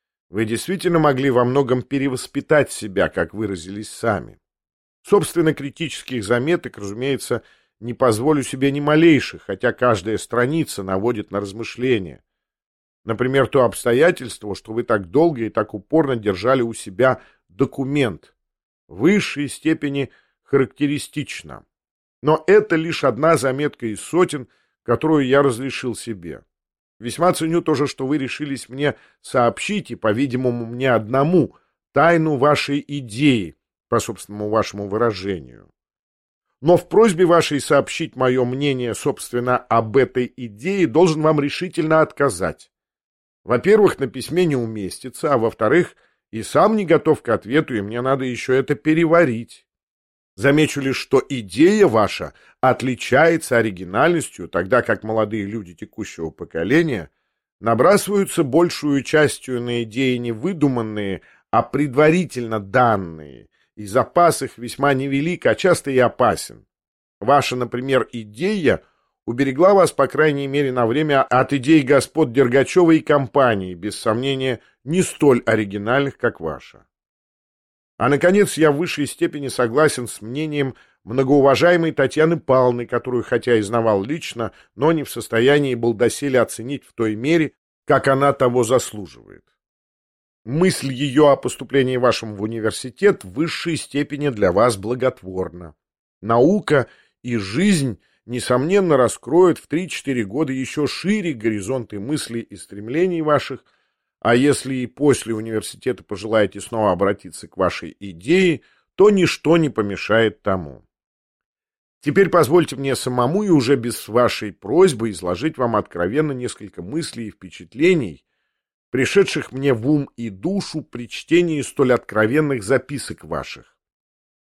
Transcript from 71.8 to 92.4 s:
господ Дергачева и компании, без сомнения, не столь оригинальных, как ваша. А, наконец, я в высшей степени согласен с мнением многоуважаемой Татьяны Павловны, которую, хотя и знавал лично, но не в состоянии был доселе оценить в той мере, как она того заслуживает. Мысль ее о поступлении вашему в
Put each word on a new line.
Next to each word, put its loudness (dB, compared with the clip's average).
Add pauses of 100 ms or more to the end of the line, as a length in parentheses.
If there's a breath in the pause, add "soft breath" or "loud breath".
господ 2
Дергачева 4
и 4
компании, 0
без -8
сомнения, -2 (240 soft breath)
не 0
столь 2
оригинальных, -2
как -4
ваша. -12 (1120)
А, 2
наконец, 2
я 4
в 2
высшей -4
степени -6
согласен 0
с -14
мнением -4 (300 soft breath)
многоуважаемой 4
Татьяны 0
Павловны, 2
которую, -4
хотя 0
и 2
знавал 0
лично, -8 (220 soft breath)
но 2
не -2
в -12
состоянии 2
был 0
доселе 0
оценить -6
в -20
той -4
мере, 0 (340)
как 2
она 4
того 0
заслуживает. -4 (1000)
Мысль -2
ее 4
о 6
поступлении -2
вашему -2
в -10